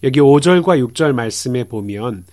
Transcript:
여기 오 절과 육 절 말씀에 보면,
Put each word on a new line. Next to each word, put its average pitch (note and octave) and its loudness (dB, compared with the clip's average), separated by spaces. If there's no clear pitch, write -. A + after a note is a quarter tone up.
여기 C3+ 0
오 C#3+ 6
절과 F3 2
육 B2 -4
절 D#3 0
말씀에 B2 -6
보면, G2+ -8